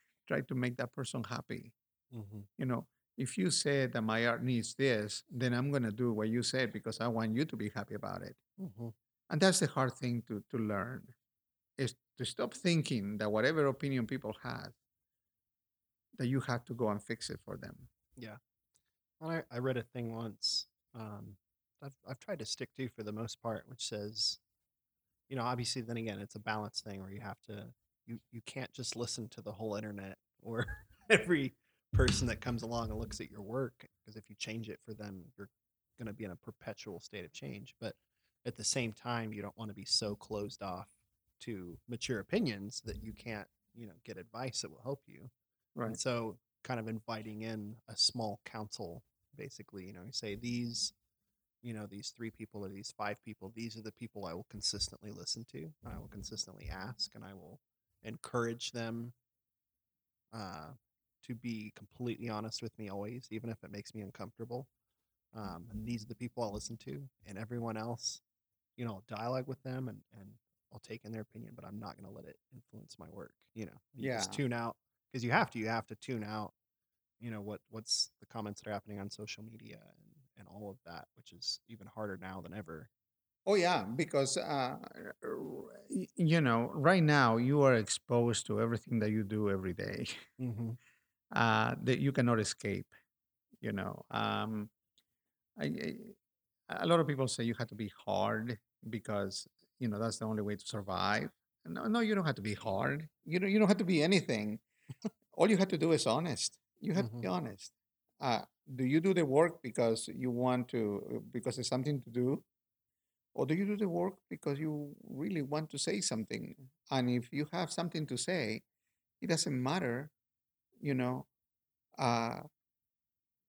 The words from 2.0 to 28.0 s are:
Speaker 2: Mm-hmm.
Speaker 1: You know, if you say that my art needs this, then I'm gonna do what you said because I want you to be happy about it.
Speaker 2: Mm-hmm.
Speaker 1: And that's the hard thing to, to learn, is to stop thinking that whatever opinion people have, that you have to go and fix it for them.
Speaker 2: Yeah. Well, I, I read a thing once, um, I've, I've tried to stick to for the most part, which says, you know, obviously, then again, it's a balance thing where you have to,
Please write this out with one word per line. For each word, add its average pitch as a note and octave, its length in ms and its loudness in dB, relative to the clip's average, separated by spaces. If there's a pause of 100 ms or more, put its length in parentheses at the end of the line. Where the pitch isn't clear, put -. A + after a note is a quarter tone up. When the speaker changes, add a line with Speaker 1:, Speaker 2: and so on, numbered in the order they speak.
Speaker 2:
Mm-hmm. G#2 280 -10 (140)
Speaker 1:
You C#3+ 80 -2
know, B2+ 220 0 (300)
if - 200 -4
you F#3 140 4
say C#3 360 4
that B2 140 0
my A2 260 4
art A#2 160 2
needs B2 320 2
this, A2 560 2
then B2 220 2
I'm C3 180 2
gonna B2 200 2
do A#2 220 2
what G#2+ 160 2
you A#2 140 2
said B2 300 2
because - 280 -4
I A2+ 60 2
want A2 280 2
you C#3 100 4
to D#3+ 100 -8
be G#2 140 -2
happy G#2+ 260 -6
about F#2 280 -4
it. - 120 -12 (260)
Speaker 2:
Mm-hmm. A#2 280 -8 (400)
Speaker 1:
And D#3 120 4
that's F#3+ 180 8
the D3+ 80 4
hard C3 260 2
thing A#2+ 340 -2
to, G#2 240 -4
to B2+ 60 -2
learn, G#2+ 500 -2 (680)
is C3+ 180 0 (220)
to B2+ 80 -4
stop - 280 -2
thinking B2 680 2
that G#2+ 120 2
whatever C#3 360 6
opinion C3 400 2
people B2+ 360 -4
have, A#2+ 300 -8 (1400)
that B2 100 0
you C3 140 4
have A#2+ 240 0
to - 80 -8
go A2+ 160 2
and G#2 120 0
fix - 280 -6
it - 140 -8
for G2 140 -8
them. - 320 -14 (260)
Speaker 2:
Yeah. A2 220 -12 (840)
Well, D#3+ 120 -4
I, E3 120 0 (120)
I A#2+ 40 0
read B2+ 180 2
a A2+ 60 -2
thing A#2 320 -6
once, - 520 -4 (280)
um, G#2+ 420 -10 (460)
I've, C#3 100 -12 (160)
I've C#3 100 -8
tried F#3 200 -6
to A2 60 -6
stick - 320 -6
to C3 120 -4
for - 140 -10
the G#2 80 -4
most A2+ 300 -6
part, A2+ 260 -4
which A#2+ 200 -8
says, G#2+ 520 -4 (880)
you C3+ 60 -6
know, A#2+ 80 0
obviously, B2 380 0
then A2+ 160 -4
again, G#2+ 220 -4
it's G2+ 160 -10
a G#2+ 40 -10
balance G#2+ 420 -4
thing G2 200 -10
where F#2+ 100 -10
you G2+ 100 -10
have G#2 220 -10
to, G#2 240 -10 (380)